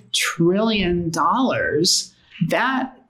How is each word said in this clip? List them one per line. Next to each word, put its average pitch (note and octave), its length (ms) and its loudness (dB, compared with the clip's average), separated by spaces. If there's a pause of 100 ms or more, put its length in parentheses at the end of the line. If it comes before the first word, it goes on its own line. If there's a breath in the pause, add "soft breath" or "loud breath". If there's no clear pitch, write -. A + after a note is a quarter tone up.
(120)
trillion F3+ 1000 0
dollars, E3 1040 0 (360 loud breath)
that B3+ 500 -2 (100)